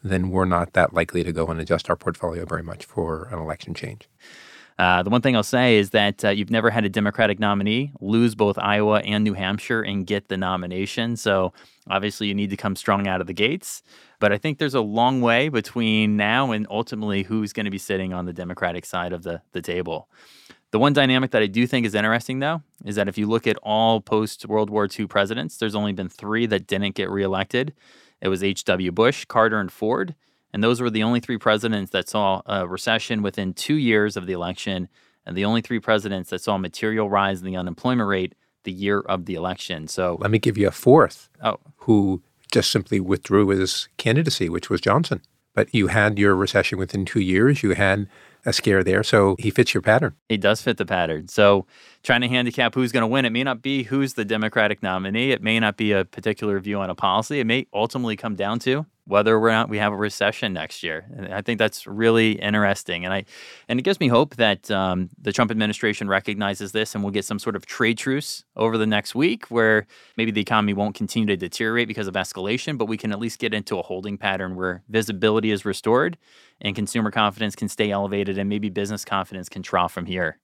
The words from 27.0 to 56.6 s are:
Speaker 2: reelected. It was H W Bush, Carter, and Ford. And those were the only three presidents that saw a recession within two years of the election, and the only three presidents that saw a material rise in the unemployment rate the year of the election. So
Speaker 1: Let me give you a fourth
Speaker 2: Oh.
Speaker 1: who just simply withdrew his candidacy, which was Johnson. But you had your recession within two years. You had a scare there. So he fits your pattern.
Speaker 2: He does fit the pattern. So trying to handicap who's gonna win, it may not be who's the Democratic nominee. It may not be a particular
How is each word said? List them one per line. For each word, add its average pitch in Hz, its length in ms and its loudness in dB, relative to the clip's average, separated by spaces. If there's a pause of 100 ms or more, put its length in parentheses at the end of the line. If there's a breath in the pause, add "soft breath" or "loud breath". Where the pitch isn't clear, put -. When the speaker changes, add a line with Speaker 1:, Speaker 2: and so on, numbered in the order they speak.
Speaker 2:
reelected. 98 640 -2 (480 soft breath)
It - 80 -2
was 95 160 -2
H 98 200 -2
W 90 280 0
Bush, 113 320 2
Carter, 110 340 2
and 95 140 -4
Ford. 156 420 -2 (380)
And 101 100 -2
those 120 180 2
were 123 100 0
the 110 120 -2
only 120 180 2
three 117 180 -6
presidents 107 540 0
that 92 160 -2
saw 98 360 0
a 98 220 -4
recession 107 560 -2
within 98 320 -4
two - 220 -2
years 107 400 2
of 92 100 -8
the 92 80 -4
election, 90 540 -6 (360)
and 87 120 -8
the 98 100 0
only 113 160 2
three 117 160 -4
presidents 101 520 0
that 92 120 -6
saw 104 140 0
a - 20 -2
material 107 500 -2
rise 98 320 2
in 90 60 -10
the 92 100 -6
unemployment 101 520 -2
rate 92 260 -2 (300)
the 98 80 -8
year 98 280 0
of 95 240 -4
the 90 120 -6
election. 85 520 -6
So 87 320 -2
Speaker 1:
Let 101 100 0
me 110 80 4
give 104 200 0
you 101 100 4
a - 20 2
fourth - 600 4 (120)
Speaker 2:
Oh. 113 160 -2 (180)
Speaker 1:
who 98 460 2 (300)
just - 180 2
simply 101 300 0
withdrew 98 480 2
his 95 480 0
candidacy, 123 540 0
which 87 180 -6
was 101 140 0
Johnson. 107 400 2 (320)
But - 200 0
you 101 140 4
had 104 300 4
your 101 160 6
recession 95 440 2
within 95 260 -2
two 107 160 -2
years. 101 420 4
You 104 80 2
had 98 360 2 (400 soft breath)
a 113 60 0
scare 95 320 2
there. 98 180 2
So 98 360 4
he 107 120 -2
fits - 240 2
your 98 80 0
pattern. 110 320 2 (140)
Speaker 2:
He 113 80 0
does 104 260 2
fit 120 160 -2
the 95 80 -2
pattern. 85 420 -2
So 101 380 6 (380 soft breath)
trying 120 180 2
to 123 60 -2
handicap 123 460 0
who's 127 180 0
gonna 117 160 2
win, 131 160 2
it 113 80 -2
may 120 100 -2
not 127 180 -4
be 135 220 -4
who's 135 320 -2
the 110 100 -4
Democratic 107 580 0
nominee. 98 500 -2
It - 100 -2
may 110 180 0
not 107 160 0
be 107 160 0
a 95 120 2
particular 104 560 -4